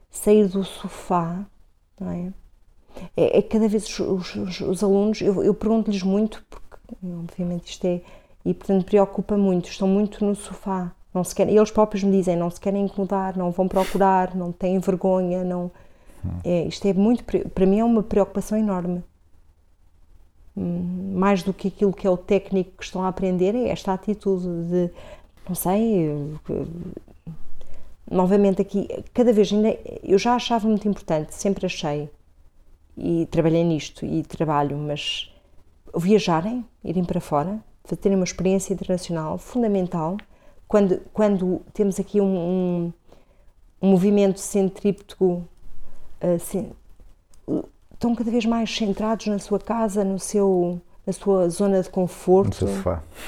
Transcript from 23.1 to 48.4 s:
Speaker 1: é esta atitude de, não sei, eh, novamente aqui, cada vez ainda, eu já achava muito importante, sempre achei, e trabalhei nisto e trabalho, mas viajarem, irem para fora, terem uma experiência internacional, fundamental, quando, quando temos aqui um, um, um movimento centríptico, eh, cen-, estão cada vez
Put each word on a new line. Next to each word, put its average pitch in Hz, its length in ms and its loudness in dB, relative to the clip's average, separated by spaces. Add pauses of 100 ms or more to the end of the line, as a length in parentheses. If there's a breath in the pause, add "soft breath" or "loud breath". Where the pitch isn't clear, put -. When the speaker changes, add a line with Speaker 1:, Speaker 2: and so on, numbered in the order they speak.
Speaker 1:
é 240 140 0
esta - 240 -2
atitude 190 540 -2 (240)
de, 175 200 0 (560 loud breath)
não 180 80 -6
sei, 190 540 2 (400)
eh, - 160 -4 (1500 soft breath)
novamente 190 520 4
aqui, 196 240 -4 (260)
cada 240 200 4
vez 202 200 4
ainda, 214 240 2 (260)
eu 196 160 4
já 240 160 2
achava 233 340 0
muito 208 200 2
importante, 160 460 -2
sempre 196 320 -2
achei, 147 420 -4 (880)
e 170 340 0
trabalhei 165 340 4
nisto 156 420 -2
e 156 160 0
trabalho, 147 560 -2
mas 147 540 -6 (640)
viajarem, 190 680 2 (200)
irem 175 200 -2
para 170 160 -2
fora, 170 380 -2 (420)
terem 196 160 2
uma 185 80 2
experiência 190 480 0
internacional, 175 640 -4
fundamental, 185 800 -2 (500 soft breath)
quando, 202 340 4 (120)
quando 190 480 0 (120)
temos 202 280 0
aqui 202 200 -2
um, 196 40 4 (120)
um, 175 560 -2 (880 soft breath)
um 190 80 6
movimento 196 500 6
centríptico, 190 1040 0 (760 soft breath)
eh, 175 180 2
cen-, - 320 -6 (1200)
estão 233 220 -2
cada 226 160 -4
vez 226 160 0